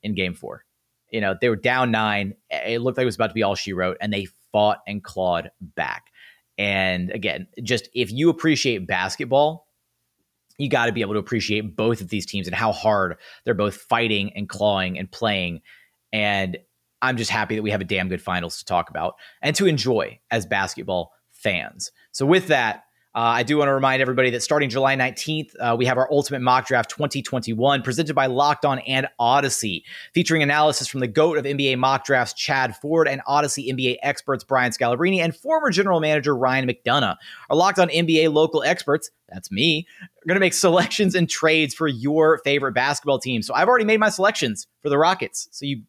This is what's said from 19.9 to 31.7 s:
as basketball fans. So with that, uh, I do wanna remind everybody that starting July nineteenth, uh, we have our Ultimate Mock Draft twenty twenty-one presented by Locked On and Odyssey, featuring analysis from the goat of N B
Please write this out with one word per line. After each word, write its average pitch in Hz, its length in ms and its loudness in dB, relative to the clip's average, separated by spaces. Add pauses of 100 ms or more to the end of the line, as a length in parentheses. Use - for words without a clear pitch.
as 110 160 -2
basketball 95 680 -4 (180)
fans. 92 600 -6 (200)
So 135 140 -4
with 180 220 4
that, 127 360 0 (320)
uh, 117 60 -2
I 117 220 2
do 147 140 0
wanna 139 160 2
remind 135 300 2
everybody 127 260 2
that 120 140 -2
starting 147 260 0
July 135 240 2
nineteenth, 135 680 -4
uh, 120 180 0
we 123 100 2
have 127 100 0
our 127 140 2
Ultimate 139 300 0
Mock 127 260 2
Draft 120 240 0
twenty 143 320 -4
twenty-one 123 580 0
presented 131 320 -4
by 135 140 2
Locked 143 380 2
On 135 140 0
and 131 280 -4 (100)
Odyssey, 120 680 0 (300)
featuring 160 300 2
analysis 147 440 2
from 139 120 -8
the 127 80 0
goat 156 320 2
of 127 80 -2
N 143 100 -2
B 139 160 2